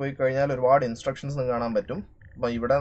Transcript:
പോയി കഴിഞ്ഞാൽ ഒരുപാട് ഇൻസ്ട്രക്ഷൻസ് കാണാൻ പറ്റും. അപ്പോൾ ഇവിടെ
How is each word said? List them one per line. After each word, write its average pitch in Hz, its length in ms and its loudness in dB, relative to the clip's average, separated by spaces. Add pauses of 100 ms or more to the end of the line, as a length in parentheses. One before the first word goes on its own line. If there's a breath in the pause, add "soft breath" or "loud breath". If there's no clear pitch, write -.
പോയി 139 180 -2
കഴിഞ്ഞാൽ 135 360 2
ഒരുപാട് 127 340 6
ഇൻസ്ട്രക്ഷൻസ് 139 640 -4
കാണാൻ 117 260 -2
പറ്റും. 127 220 -2 (360)
അപ്പോൾ 120 220 -2
ഇവിടെ 120 240 0